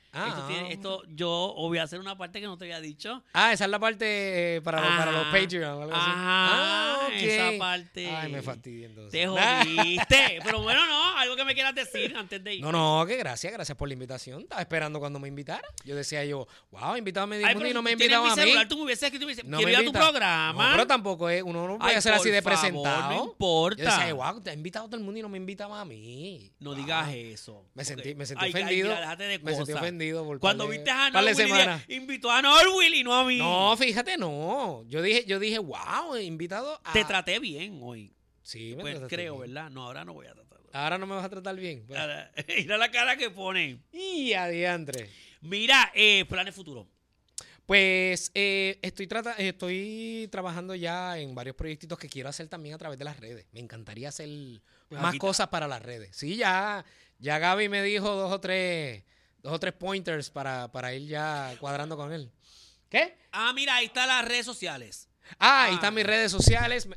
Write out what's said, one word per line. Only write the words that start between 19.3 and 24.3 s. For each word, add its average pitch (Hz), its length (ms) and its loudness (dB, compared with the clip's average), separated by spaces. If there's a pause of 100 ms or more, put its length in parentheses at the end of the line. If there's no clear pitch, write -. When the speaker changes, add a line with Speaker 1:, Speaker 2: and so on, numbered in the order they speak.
Speaker 2:
hubiese, 233 120 -10
Speaker 1:
No 143 120 -6
Speaker 2:
"Quiero 160 100 4
Speaker 1:
me 180 60 4
Speaker 2:
ir 240 40 8
a 254 40 8
tu 233 60 4
Speaker 1:
invita. 202 140 2
Speaker 2:
programa". 180 680 4
Speaker 1:
No, 269 60 6
pero - 140 6
tampoco 196 440 0
es, 180 120 2
uno 175 240 -4
no 202 120 -6
puede 208 160 4
Speaker 2:
Ay, 208 80 4
Speaker 1:
ser 220 100 6
así 208 120 6
Speaker 2:
por 220 80 4
Speaker 1:
de 202 100 4
Speaker 2:
favor, 185 180 4
Speaker 1:
presentado. 143 540 0
Speaker 2:
no 208 100 0
importa. 175 580 2
Speaker 1:
Yo 190 80 2
decía, 175 220 2
"Wow, 156 300 -4